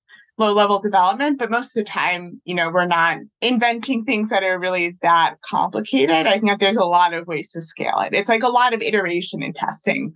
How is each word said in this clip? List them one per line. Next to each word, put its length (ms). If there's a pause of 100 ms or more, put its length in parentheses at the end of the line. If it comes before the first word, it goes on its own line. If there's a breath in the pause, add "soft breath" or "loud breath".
(380 soft breath)
low-level 420
development, 580
but 120
most 180
of 60
the 100
time, 600
you 100
know, 160
we're 160
not 320 (220)
inventing 640
things 240
that 140
are 160
really 420
that 420
complicated. 840
I 60
think 140
that 140
there's 160
a 80
lot 300
of 120
ways 260
to 100
scale 380
it. 140
It's, 140
like, 140
a 60
lot 240
of 100
iteration 600
and 120
testing 600